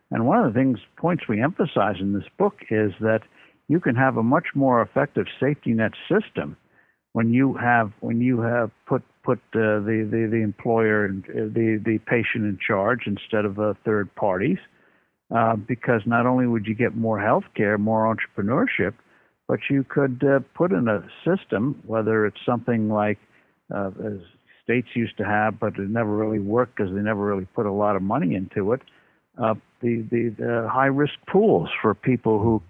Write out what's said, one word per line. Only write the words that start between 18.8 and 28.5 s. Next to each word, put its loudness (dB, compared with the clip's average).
but 0
you 2
could, -2
uh, 4
put 0
in 0
a 0
system, -2
whether 0
it's -6
something 0
like, 0
uh, -4
as -8
states -2
used -4
to -2
have, 0
but -4
it -4
never 0
really 0
worked 0
'cause -2
they -2
never -2
really -2
put -2
a -2
lot 0
of -2
money -2
into -2